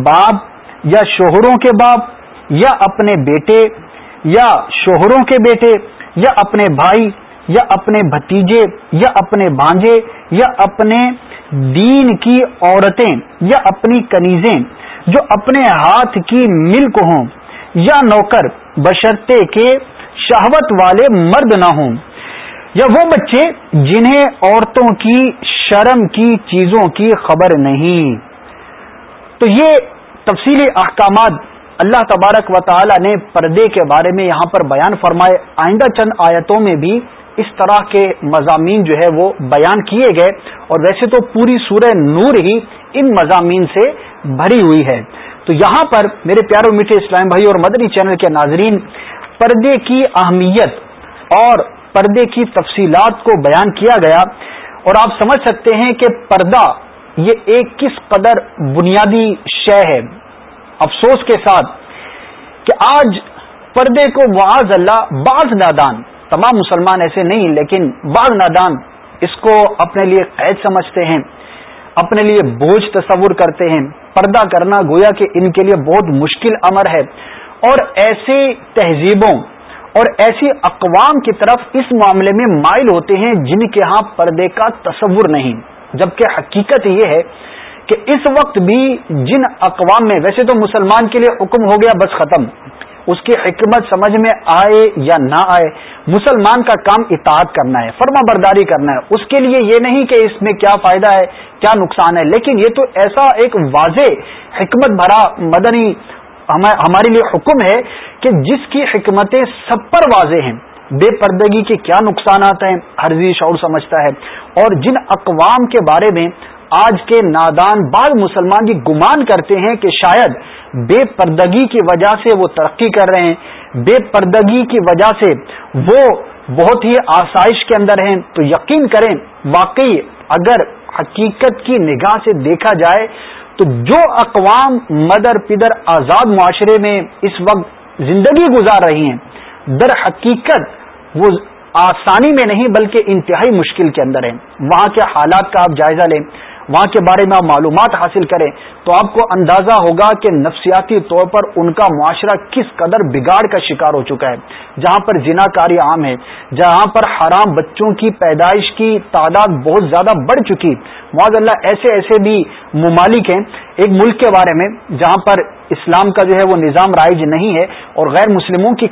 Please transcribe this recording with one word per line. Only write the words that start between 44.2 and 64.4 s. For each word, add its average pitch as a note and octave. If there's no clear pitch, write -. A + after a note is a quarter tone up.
بھری G3+
ہوئی D#3
ہے۔ B2+
تو F3
یہاں A3
پر G#3
میرے G3+
پیارے A3
میٹھے G#3
اسلام F#3+
بھائی F#3+
اور F#3+
مدنی A#3
چینل F#3+
کے E3+
ناظرین، E3+
پردے A#3
کی B3+
اہمیت F3+
اور A3+
پردے G3+
کی A#3+
تفصیلات F#3+
کو A3
بیان E3
کیا A#3
گیا، E3
اور G#3
آپ -
سمجھ C4+
سکتے A3+
ہیں A#3+
کہ A#3+
پردہ F#3+
یہ A3
ایک A#3+
کس B3
قدر G#3
بنیادی G3+
شے G3+
ہے۔ C#3
افسوس A3+
کے A3+
ساتھ E3+
کہ -
آج C4
پردے C4
کو C#4
معاذ G3